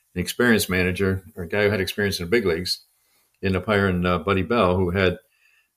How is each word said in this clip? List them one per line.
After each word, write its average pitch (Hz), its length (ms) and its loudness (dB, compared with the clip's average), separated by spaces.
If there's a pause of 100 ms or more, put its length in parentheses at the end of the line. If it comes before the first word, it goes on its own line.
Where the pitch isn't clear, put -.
(140)
an 90 60 -4
experienced 110 500 2
manager, 92 520 0 (140)
or 90 80 -10
a 80 40 -10
guy 104 160 0
who 101 60 4
had 101 100 0
experience 95 380 -4
in 87 80 -8
the 85 40 -10
big 110 160 0
leagues. 87 380 -4 (580)
Ended 95 180 0
up - 60 -8
hiring, 98 400 2
uh, 87 120 2
Buddy 95 240 0
Bell, 92 340 2
who 90 140 0
had, 92 280 0 (580)